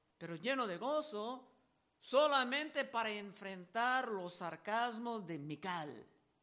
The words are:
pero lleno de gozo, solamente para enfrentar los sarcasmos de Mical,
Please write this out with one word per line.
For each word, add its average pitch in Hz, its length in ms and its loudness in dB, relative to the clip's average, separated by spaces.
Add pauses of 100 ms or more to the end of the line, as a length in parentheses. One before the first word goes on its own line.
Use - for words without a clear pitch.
(180)
pero 170 180 -8
lleno 240 320 0
de 175 100 -2
gozo, 254 720 -2 (540)
solamente 285 840 4
para 233 260 0
enfrentar 208 1000 0
los 185 260 -4
sarcasmos 220 880 -2
de 160 140 -4
Mical, 151 640 -6 (380)